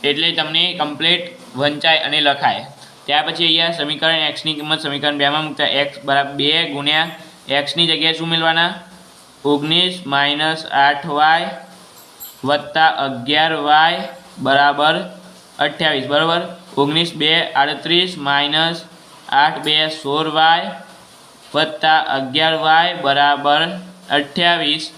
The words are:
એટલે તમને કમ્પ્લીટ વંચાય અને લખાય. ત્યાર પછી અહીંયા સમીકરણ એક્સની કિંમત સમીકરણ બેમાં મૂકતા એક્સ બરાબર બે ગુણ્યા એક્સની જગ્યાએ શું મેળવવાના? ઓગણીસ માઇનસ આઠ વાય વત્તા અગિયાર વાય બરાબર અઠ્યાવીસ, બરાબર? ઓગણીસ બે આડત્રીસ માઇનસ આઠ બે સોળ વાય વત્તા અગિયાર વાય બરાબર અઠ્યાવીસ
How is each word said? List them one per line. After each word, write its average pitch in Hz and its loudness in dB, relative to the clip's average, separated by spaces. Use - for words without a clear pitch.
એટલે 147 0
તમને 160 0
કમ્પ્લીટ 160 -4
વંચાય 147 0
અને 147 -2
લખાય. 135 0
ત્યાર 151 0
પછી 165 -2
અહીંયા 165 2
સમીકરણ 160 -2
એક્સની 156 -4
કિંમત 151 -4
સમીકરણ 147 -4
બેમાં 143 0
મૂકતા 147 -4
એક્સ 139 -2
બરાબર 139 0
બે 147 0
ગુણ્યા 151 0
એક્સની 143 -2
જગ્યાએ 160 0
શું 160 -6
મેળવવાના? 165 0
ઓગણીસ 165 0
માઇનસ 147 -2
આઠ 143 2
વાય 160 2
વત્તા 147 2
અગિયાર 143 0
વાય 156 2
બરાબર 143 2
અઠ્યાવીસ, 151 -2
બરાબર? 160 0
ઓગણીસ 156 0
બે 160 0
આડત્રીસ 160 0
માઇનસ 147 0
આઠ 147 2
બે 151 2
સોળ 156 -2
વાય 165 2
વત્તા 156 2
અગિયાર 139 0
વાય 160 4
બરાબર 143 2
અઠ્યાવીસ 156 0